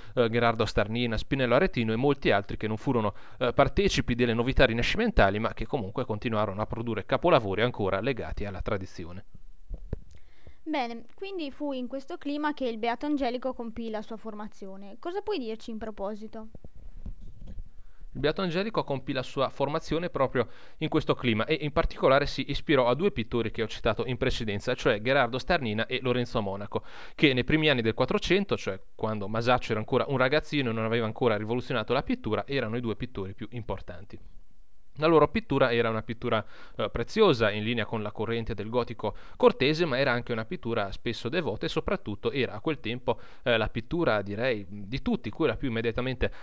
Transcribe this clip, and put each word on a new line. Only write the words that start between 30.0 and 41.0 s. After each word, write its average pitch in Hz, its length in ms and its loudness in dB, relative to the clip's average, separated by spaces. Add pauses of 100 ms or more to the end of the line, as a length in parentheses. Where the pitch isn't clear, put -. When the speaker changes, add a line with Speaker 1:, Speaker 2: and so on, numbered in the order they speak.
Speaker 1:
un 135 80 2
ragazzino 135 520 2
e 113 40 0
non 113 120 0
aveva 113 200 2
ancora 110 320 2
rivoluzionato 113 540 -2
la 135 120 2
pittura, 107 440 -2
erano 120 300 -2
i 127 40 -4
due 113 140 -2
pittori 95 380 -6
più - 180 -10
importanti. - 880 -8 (600)
La 151 60 4
loro 151 220 8
pittura 135 440 2
era 117 160 4
una 110 140 0
pittura, 113 420 0 (320)
eh, 107 140 0
preziosa, 120 580 4
in 107 140 0
linea 113 220 0
con 110 180 -4
la 104 80 -6
corrente 113 420 -2
del 104 160 -4
gotico 117 460 -2 (200)
cortese, 160 500 6
ma 131 120 0
era 135 140 4
anche 120 200 -2
una 110 140 -2
pittura 113 460 -2
spesso - 360 -4